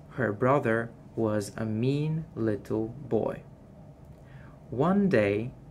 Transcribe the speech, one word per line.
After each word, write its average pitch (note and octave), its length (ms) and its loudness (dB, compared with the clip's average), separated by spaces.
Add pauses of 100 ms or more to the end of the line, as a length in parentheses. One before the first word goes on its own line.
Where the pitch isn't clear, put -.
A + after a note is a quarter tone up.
(100)
her A2 220 -2
brother A#2 580 2 (240)
was G#2+ 420 0
a A2 80 -4
mean C#3+ 600 -2 (100)
little A2 540 -2
boy. - 540 -2 (1300)
One F#3 380 4
day, A2 440 2 (180)